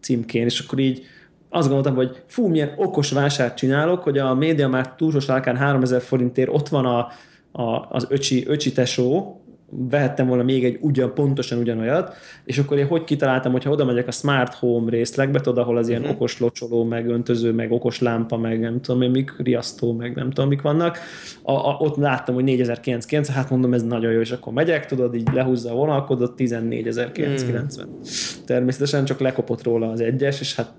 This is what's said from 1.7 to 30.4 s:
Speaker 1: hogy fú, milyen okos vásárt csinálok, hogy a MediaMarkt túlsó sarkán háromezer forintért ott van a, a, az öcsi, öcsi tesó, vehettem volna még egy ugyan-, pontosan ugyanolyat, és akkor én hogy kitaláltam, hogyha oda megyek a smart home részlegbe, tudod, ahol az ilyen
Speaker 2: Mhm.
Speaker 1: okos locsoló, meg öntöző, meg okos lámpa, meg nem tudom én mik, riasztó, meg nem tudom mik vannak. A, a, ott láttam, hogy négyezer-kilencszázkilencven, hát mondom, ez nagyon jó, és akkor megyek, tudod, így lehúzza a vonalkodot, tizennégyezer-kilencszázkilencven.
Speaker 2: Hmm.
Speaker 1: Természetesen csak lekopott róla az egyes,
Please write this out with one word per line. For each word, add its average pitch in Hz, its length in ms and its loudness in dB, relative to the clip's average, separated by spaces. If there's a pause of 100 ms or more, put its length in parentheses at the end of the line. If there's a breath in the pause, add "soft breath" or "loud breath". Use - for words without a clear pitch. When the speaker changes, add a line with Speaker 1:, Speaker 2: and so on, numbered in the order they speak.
Speaker 1:
hogy 127 320 -2
fú, 240 220 0
milyen 151 280 0
okos - 340 0
vásárt 139 460 0
csinálok, 151 460 2
hogy 147 160 0
a 131 160 2
MediaMarkt 135 640 2
túlsó 156 220 2
sarkán 131 380 0
háromezer 127 440 2
forintért 123 520 0
ott 147 160 0
van 135 180 0
a, 120 120 2 (640 loud breath)
a, 113 280 -2
az - 200 -2
öcsi, 135 360 0
öcsi 147 260 0
tesó, 131 680 0 (300)
vehettem 135 560 0
volna 127 160 2
még 131 220 2
egy 123 160 0
ugyan-, 131 340 2
pontosan 135 440 0
ugyanolyat, 120 560 0 (300 loud breath)
és - 140 -4
akkor 143 200 2
én 139 80 2
hogy 165 180 0
kitaláltam, 135 480 2
hogyha 127 180 0
oda 147 140 2
megyek 123 220 0
a 123 40 -6
smart 131 440 2
home 117 360 0
részlegbe, 135 500 0
tudod, 123 180 0
ahol 120 180 2
az 117 120 2
ilyen 117 120 0
Speaker 2:
Mhm. 143 100 -4
Speaker 1:
okos - 300 -2
locsoló, 117 440 0
meg 117 240 -2
öntöző, 117 440 0
meg 113 200 -2
okos 120 280 -2
lámpa, 117 360 0
meg 113 240 -2
nem 117 200 -2
tudom 127 220 0
én 127 80 2
mik, 135 280 0
riasztó, 120 540 -2
meg 120 220 -6
nem 131 160 -4
tudom 139 180 2
mik 139 140 0
vannak. 165 360 2 (440 loud breath)
A, - 100 0
a, 139 260 2
ott 147 180 0
láttam, 131 380 0
hogy 127 100 2
négyezer-kilencszázkilencven, 127 920 0
hát 135 140 -2
mondom, 127 240 2
ez 120 80 2
nagyon 113 300 0
jó, 113 80 4
és 113 100 -2
akkor 123 220 -8
megyek, 156 340 0
tudod, 123 280 0
így 113 180 0
lehúzza 127 380 0
a 117 40 -6
vonalkodot, 135 640 0
tizennégyezer-kilencszázkilencven. 120 1500 -2
Speaker 2:
Hmm. - 580 -10
Speaker 1:
Természetesen 135 600 0
csak 135 160 -2
lekopott 123 420 -2
róla 113 280 0
az 113 100 -4
egyes, 131 400 0